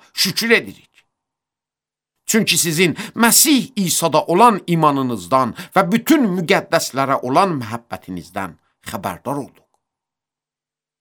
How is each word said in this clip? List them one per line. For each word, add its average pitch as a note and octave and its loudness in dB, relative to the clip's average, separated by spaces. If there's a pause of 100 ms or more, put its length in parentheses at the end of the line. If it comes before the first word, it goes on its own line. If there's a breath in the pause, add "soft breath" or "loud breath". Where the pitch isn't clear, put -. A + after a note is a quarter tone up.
(120)
şükür - -4
edirik. D#3 -2 (1300)
Çünki G3+ 0
sizin E3 0 (180 loud breath)
Məsih A#3 2
İsa'da D#3 0
olan G3 4
imanınızdan C3 0 (220 loud breath)
və F#3+ 4 (100)
bütün C4 2 (140)
müqəddəslərə C#3+ -2
olan D#3 0
məhəbbətinizdən F#2+ -10 (320)
xəbərdar G#2 -8
olduq. A#2 -14 (1300)